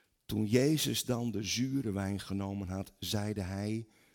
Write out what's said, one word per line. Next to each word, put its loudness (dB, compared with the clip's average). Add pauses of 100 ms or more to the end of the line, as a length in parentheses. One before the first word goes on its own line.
(260)
"Toen 0
Jezus 4
dan 0
de -2
zure 0
wijn 0
genomen -2
had, -4
zeide -2
hij, -2 (280)